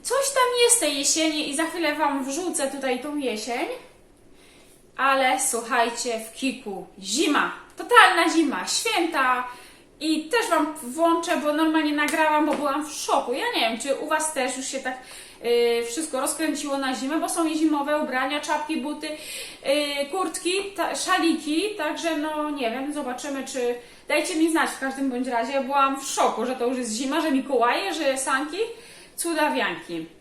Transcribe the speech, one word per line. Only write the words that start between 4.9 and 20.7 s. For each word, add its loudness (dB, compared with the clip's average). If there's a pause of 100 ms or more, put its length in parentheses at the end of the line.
Ale 4
słuchajcie, 0
w -12
Kiku -6 (140)
zima, 2 (240)
totalna 6
zima, 0
święta 0 (520)
i -2
też 0
wam 2 (100)
włączę, 2
bo 0
normalnie 2
nagrałam, 2
bo 0
byłam -2
w -10
szoku. 0
Ja -2 (100)
nie 2
wiem, -4
czy 0
u -6
was 0
też -2
już -8
się -6
tak, -6 (480)
y, 4
wszystko -4
rozkręciło -2
na -2
zimę, -2
bo -2
są 0
i 0
zimowe 2
ubrania, 0
czapki, -2
buty, -6
y, -2
kurtki, -2 (240)